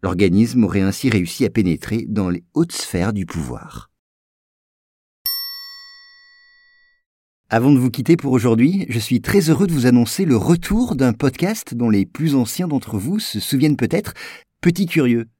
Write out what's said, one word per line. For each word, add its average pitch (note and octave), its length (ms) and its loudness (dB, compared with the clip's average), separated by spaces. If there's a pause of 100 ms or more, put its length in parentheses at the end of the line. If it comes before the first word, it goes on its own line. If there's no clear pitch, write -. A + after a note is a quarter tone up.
L'organisme G2+ 600 2
aurait F#2+ 160 0
ainsi G2 280 0
réussi G2+ 360 0
à G#2 60 0
pénétrer G#2 580 -2
dans G2+ 220 -2
les F2+ 120 -4 (100)
hautes E3+ 200 -2
sphères F#2+ 400 -4
du G2 140 -4
pouvoir. A#1+ 680 -12 (3500)
Avant A#2+ 200 4
de C#3 80 8
vous B2 120 2
quitter C#3 260 2
pour C#3 160 -2
aujourd'hui, B2+ 560 4
je A2+ 100 -4
suis A#2+ 220 0
très D#3+ 300 2
heureux D#3+ 180 2
de E3+ 40 0
vous C3 140 2
annoncer B2 380 2
le C#3+ 120 2
retour F3 600 0
d'un B2+ 160 2
podcast E3+ 640 -4
dont A#2 140 0
les G2+ 160 2
plus D3+ 280 -4
anciens C3+ 320 -2
d'entre C#3 320 -4
vous C3 220 -4
se - 180 -8
souviennent C#3+ 380 0
peut-être, - 380 -4 (460)
Petit F3 260 0
Curieux. A#2+ 420 0 (120)